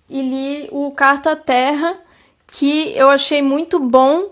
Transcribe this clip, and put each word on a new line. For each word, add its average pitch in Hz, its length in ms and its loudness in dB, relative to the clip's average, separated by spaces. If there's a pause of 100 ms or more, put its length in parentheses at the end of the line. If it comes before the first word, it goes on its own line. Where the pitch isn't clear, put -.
e 269 140 -6
li 269 480 -6
o 285 220 -6
Carta 277 400 2
à 302 40 -4
Terra, 294 640 -2 (500)
que 294 480 -2
eu 269 140 4
achei 277 320 2
muito 302 380 -2
bom, 269 520 2